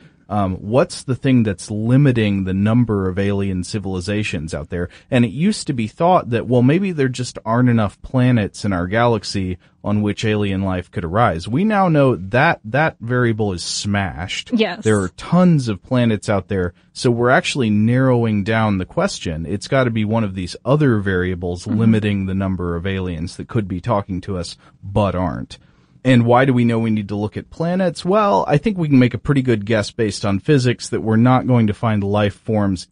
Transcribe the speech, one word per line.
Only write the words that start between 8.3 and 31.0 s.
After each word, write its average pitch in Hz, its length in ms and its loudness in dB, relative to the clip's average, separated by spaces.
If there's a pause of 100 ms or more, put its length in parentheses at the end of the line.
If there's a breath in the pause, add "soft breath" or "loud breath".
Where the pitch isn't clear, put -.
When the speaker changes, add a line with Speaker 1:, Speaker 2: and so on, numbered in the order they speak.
Speaker 1:
in 101 80 -2
our 87 140 -2
galaxy 101 720 0 (240 soft breath)
on 104 180 0
which 104 240 -2
alien 101 380 0
life 90 260 -4
could - 160 -8
arise. 95 420 0
We 131 160 -2
now 202 260 2
know 139 260 4
that 120 500 0
that 139 340 -2
variable 117 540 0
is 87 100 -8
smashed. 95 880 -6
Speaker 2:
Yes. 214 320 -2
Speaker 1:
There 107 160 2
are 90 100 -2
tons 170 580 2
of 104 160 -4
planets 117 440 0
out 98 200 0
there, 92 260 -2 (180 soft breath)
so - 200 0
we're 120 180 2
actually 135 400 0
narrowing 113 760 2
down 107 360 0
the 90 80 -4
question. 87 580 -4
It's 95 220 -8
gotta 131 240 0
be 110 140 -2
one 110 180 0
of 98 100 -4
these 92 220 -8 (100)
other 135 320 2
variables 90 720 -2
Speaker 3:
Mm-hmm. 107 120 0
Speaker 1:
limiting 104 460 2
the 95 80 -4
number 92 420 -2
of 85 120 -6
aliens 90 500 -6
that 90 100 -12
could 104 200 -4
be 92 120 -6
talking 101 420 -4
to 92 180 -8
us - 180 -10 (260 soft breath)
but 101 300 0
aren't. 76 460 -6 (440 soft breath)
And 123 240 4
why 120 180 6
do 135 80 4
we 120 120 2
know 117 120 2
we 113 140 0
need 107 180 -2
to 104 60 -6
look 104 200 -4
at - 140 -10
planets? 175 560 -4
Well, 202 420 2
I 143 120 2
think 208 180 -2
we 165 120 -2
can 135 100 6
make 123 160 4
a - 20 -6
pretty 139 240 0
good 113 240 0
guess 107 240 0
based - 340 -2
on 98 140 0
physics 127 520 2
that 117 120 -2